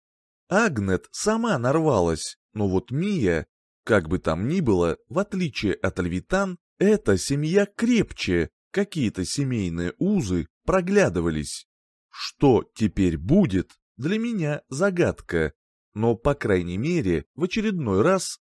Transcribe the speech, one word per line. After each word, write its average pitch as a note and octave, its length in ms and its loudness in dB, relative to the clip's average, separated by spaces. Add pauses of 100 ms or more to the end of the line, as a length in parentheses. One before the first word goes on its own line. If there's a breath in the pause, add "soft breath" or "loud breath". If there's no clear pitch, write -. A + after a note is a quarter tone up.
(460)
Агнет B2 640 0
сама A3 460 -2
нарвалась, A#2+ 800 0 (160)
но G#2 160 0
вот F#2 220 0
Мия, C3 540 0 (380)
как G2 240 2
бы F2 120 -2
там E2+ 280 -4
ни F#3 140 -2
было, F2+ 360 2 (120)
в D3+ 100 -4
отличие F3+ 540 -4
от - 260 -4
Альвитан, F#3 580 -2 (200)
эта G3+ 400 2
семья D#3 480 0
крепче, E3 880 0 (200)
какие-то C3+ 540 -2
семейные F#2 720 -4
узы A2+ 500 0 (160)
проглядывались. F#2+ 1040 0 (420)
Что - 540 2 (100)
теперь F#2 440 0
будет, G2+ 540 0 (260)
для E3 200 -4
меня G3 520 -4
загадка, C3+ 840 0 (420)
но, A2+ 220 0
по C#3+ 200 0
крайней F2+ 420 0
мере, A2 480 0 (100)
в D3 80 -2
очередной F#3 580 0
раз F3+ 380 0 (140)